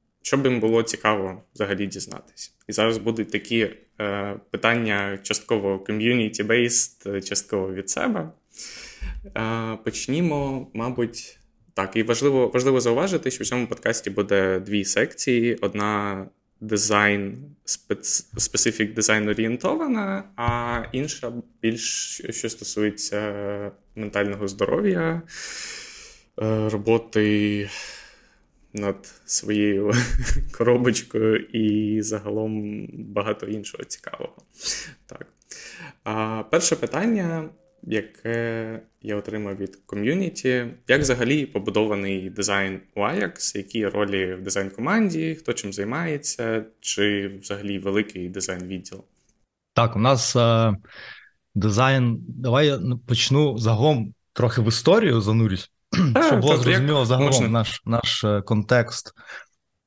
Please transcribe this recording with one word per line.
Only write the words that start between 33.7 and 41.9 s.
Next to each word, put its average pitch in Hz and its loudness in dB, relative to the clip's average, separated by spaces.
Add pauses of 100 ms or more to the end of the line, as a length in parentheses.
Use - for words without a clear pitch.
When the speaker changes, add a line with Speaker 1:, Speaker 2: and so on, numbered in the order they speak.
Speaker 1:
цікавого. - -12 (680)
Так. - -16 (760)
А, 110 -4
перше 170 2
питання, 165 -2 (340)
яке 113 -4 (200)
я 107 -4
отримав 101 -6
від 98 -10
ком'юніті. 127 -2 (220)
Як 139 4
взагалі 131 2
побудований 101 -2